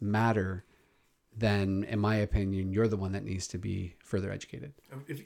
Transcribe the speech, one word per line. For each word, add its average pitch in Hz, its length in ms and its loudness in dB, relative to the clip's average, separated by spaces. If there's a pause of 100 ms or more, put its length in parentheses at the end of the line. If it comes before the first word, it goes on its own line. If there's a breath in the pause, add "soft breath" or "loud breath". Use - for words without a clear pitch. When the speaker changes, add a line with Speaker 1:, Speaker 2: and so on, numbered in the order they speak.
Speaker 1:
Matter, 104 640 2 (720 soft breath)
then 101 520 2
in 107 100 0
my 107 180 4
opinion, 98 560 0
you're 110 160 4
the 104 80 0
one 95 160 -2
that 101 120 -4
needs 95 240 -4
to 92 100 -8
be 95 400 -4
further 98 320 -2
educated. 135 420 -10 (200)
Speaker 2:
Um, 135 160 -12
if, 139 160 -8